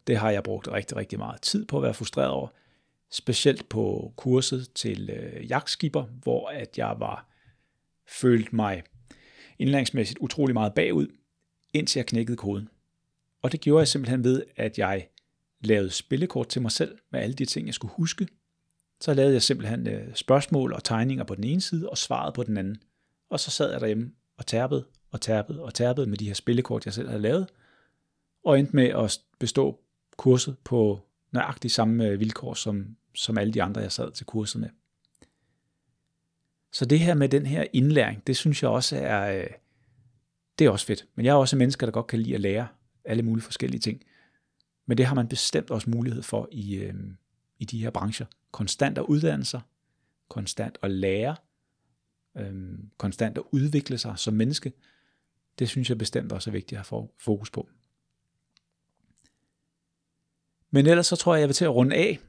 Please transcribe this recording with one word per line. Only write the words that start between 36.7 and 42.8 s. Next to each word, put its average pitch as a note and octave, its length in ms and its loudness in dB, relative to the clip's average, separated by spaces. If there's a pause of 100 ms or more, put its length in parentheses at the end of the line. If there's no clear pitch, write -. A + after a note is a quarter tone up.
Så - 120 -4
det C#3+ 140 6
her E3 160 4
med C#3 140 4
den C#3 180 4
her D3+ 260 -2
indlæring, B2+ 540 4
det C3 100 0
synes D3 260 2
jeg B2 80 4
også B2+ 260 0
er, G2+ 460 0
øh, - 40 -6 (1120)
det D#3 80 8
er A#2 40 8
også G2+ 160 0
fedt. - 280 -4
Men A#2 120 0
jeg C3+ 40 6
er D3 60 8
også C3+ 200 4
mennesker, C3 300 2
der A2+ 60 -2
godt A#2 140 -2
kan A#2+ 120 -2
lide A#2 160 -2
at G#2+ 60 -2
lære G#2 280 0 (360)